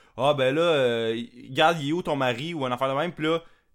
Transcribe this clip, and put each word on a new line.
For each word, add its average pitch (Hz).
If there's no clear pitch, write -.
Ah, 139
ben 131
là, 160
euh, 120
regarde, 156
il 139
est -
où 175
ton 160
mari ? » 131
Ou 139
un 127
affaire 131
de 135
même. 170
Puis 151
là, 165